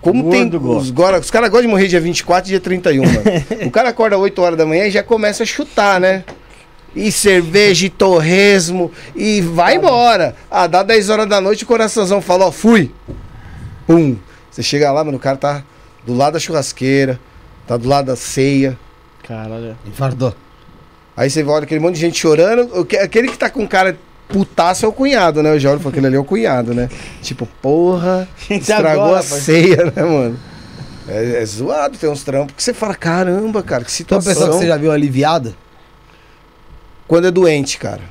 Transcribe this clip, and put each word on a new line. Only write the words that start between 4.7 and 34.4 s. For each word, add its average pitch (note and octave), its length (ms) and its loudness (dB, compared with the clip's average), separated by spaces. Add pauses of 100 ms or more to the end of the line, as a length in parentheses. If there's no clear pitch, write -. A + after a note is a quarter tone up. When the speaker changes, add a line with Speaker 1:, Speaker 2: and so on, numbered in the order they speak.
Speaker 1:
e G3+ 40 0
já G3+ 120 0
começa G#3+ 400 -2
a A3 40 -2
chutar, G3+ 540 0
né? F#3+ 240 0 (720)
E G3+ 160 -2
cerveja, F#3 720 2
e F#3 60 -2
torresmo, F3+ 1000 2 (240)
e G#3 280 0
vai E3+ 320 2
Speaker 3:
Tá F4+ 80 0
bom. F#4 60 4
Speaker 1:
embora. A#3+ 460 2 (160)
Ah, F3+ 160 2
dá F3 160 2
dez G#3 280 2
horas G#3+ 180 0
da G3+ 100 2
noite, G3 260 0
o - 20 -16
coraçãozão G#3+ 560 0
fala, F#3 240 2
"Ó, E3+ 40 2
fui." G#3 400 4 (960)
Pum. D#3+ 300 4 (340)
Você - 120 -12
chega C#3+ 280 0
lá, D3+ 140 0
mano, C#3 140 -6
o - 20 -10
cara C3+ 160 -4
tá C#3+ 260 -4 (440)
do B2 80 -6
lado C#3+ 180 2
da E3 80 -4
churrasqueira, C3+ 800 -2 (460)
tá B2 100 -4
do A#2+ 100 -6
lado C#3 200 0
da B2+ 100 -4
ceia. C3+ 640 -2 (500)
Speaker 3:
Caralho. A2 480 -12 (100)
Speaker 4:
Infartou. B2 480 -4 (800)
Speaker 1:
Aí C3 140 0
você D3+ 160 -2
olha D3+ 200 0
aquele D3+ 160 -4
monte E3+ 160 0
de D3+ 40 -6
gente E3+ 180 -2
chorando, G3+ 520 2 (100)
o E3 60 0
que, G#3 100 -4
aquele G3+ 320 0
que - 80 -8
tá B3 140 -2
com A3 180 -6
cara F#3+ 260 0 (340)
putaço F#3 580 0
é - 20 2
o A3 40 -2
cunhado, G#3 500 2
né? D3+ 120 4
Eu D3 40 2
já C#3 120 2
olho C#3+ 100 2
e - 20 -12
falo, C#3+ 100 -6
"Aquele C3+ 140 0
ali C3 100 2
é - 40 2
o C#3 40 -4
cunhado, C3+ 480 -2
né?" B2 160 -2 (320)
Tipo, B2 260 -10 (140)
"Porra, F3+ 640 0 (120)
Speaker 3:
<laughs> - 100 -16
E G#3 60 -4
Speaker 1:
estragou E3+ 500 0
Speaker 3:
agora, F3+ 160 2
Speaker 1:
a E3+ 40 -4
Speaker 3:
pai? C#3+ 160 -6
Speaker 1:
ceia, E3 440 4 (100)
né, - 80 -2
mano?" C3 360 0 (680)
É, A#2 340 -4
é - 40 -4
zoado, A3+ 520 -6
tem D#3+ 100 -2
uns D3 140 -6
trampos C#3 340 -4
que - 60 -10
você A#3+ 100 -2
fala, G#3+ 220 -6
"Caramba, F#3 680 -2
cara, B2 220 -4
que - 80 -12
Speaker 4:
Tem E3+ 240 -2
uma G3 40 0
Speaker 1:
situação." F#3 120 -2 (100)